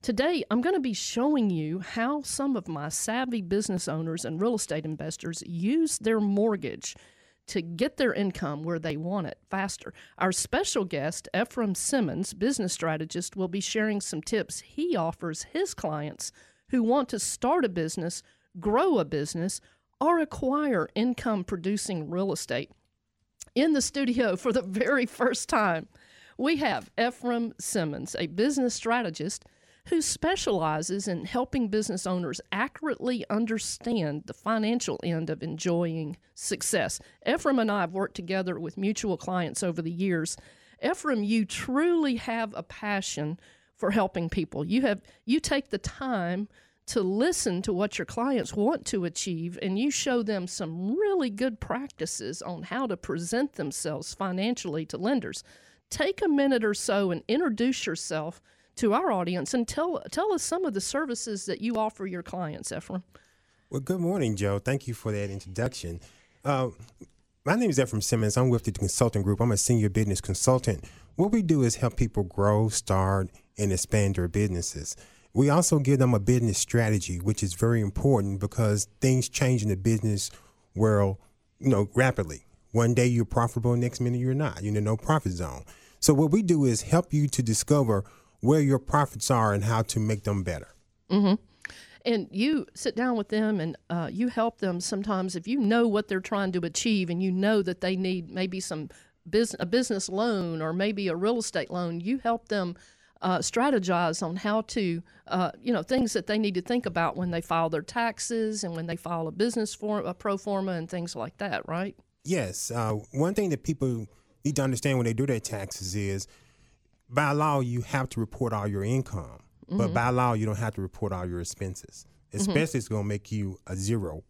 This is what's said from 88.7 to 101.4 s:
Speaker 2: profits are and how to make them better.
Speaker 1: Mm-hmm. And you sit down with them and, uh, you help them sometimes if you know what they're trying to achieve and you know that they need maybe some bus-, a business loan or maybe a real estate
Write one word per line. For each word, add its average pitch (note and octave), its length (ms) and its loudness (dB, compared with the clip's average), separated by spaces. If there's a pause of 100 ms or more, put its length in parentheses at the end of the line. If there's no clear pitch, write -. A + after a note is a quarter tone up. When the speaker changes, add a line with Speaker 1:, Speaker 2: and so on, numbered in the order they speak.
Speaker 2:
profits C3+ 520 2
are A2 240 6
and G2+ 100 0
how A2+ 160 2
to - 180 0
make G#2+ 260 0
them G2+ 180 0
better. F2 320 -6 (360)
Speaker 1:
Mm-hmm. G3+ 260 4 (680)
And A3+ 260 0
you B3+ 440 0
sit - 200 -4
down A#3+ 220 0
with G#3 140 -2
them G#3+ 280 2
and, E3 200 -2 (100)
uh, E3+ 240 -2
you A#3 160 0
help A#3 300 0
them F3+ 240 -2
sometimes F#3+ 520 -2
if F3 140 -8
you B3+ 100 0
know A#3 300 4
what G#3 200 0
they're F#3+ 120 0
trying G3 320 -2
to F3+ 60 0
achieve F3+ 500 0
and E3+ 140 0
you F#3+ 100 0
know G3+ 300 2
that F3+ 180 -4
they F#3 160 0
need F#3 320 -2
maybe F#3 320 -4
some D#3 300 -6 (340)
bus-, G#3+ 340 0
a - 60 -2
business G3+ 460 0
loan F#3+ 500 0
or D#3+ 140 -2
maybe G3 340 -2
a E3 80 0
real G#3+ 220 0
estate F#3+ 320 -4